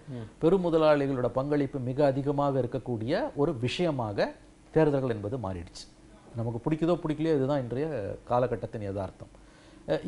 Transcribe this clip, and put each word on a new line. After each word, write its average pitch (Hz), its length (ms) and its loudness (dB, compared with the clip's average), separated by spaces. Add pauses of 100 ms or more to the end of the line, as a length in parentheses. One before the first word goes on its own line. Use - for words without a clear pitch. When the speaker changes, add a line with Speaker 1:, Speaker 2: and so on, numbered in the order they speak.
Speaker 1:
ம். 120 380 -4
Speaker 2:
பெருமுதலாளிகளோட 156 800 4
பங்களிப்பு 139 520 0
மிக 131 280 0
அதிகமாக 139 540 2
இருக்கக்கூடிய 123 760 -2
ஒரு 143 220 0
விஷயமாக 127 760 -2 (380)
தேர்தல்கள் 143 400 4
என்பது 104 260 -4
மாறிடுச்சு. 95 500 -8 (500)
நமக்கு 113 340 -4
பிடிக்குதோ 165 360 2
பிடிக்கலையோ 156 280 0
இதுதான் 135 280 0
இன்றைய 120 540 -4 (120)
காலகட்டத்தின் 117 540 0
யதார்த்தம். 98 460 -6 (600)
அ, 151 200 0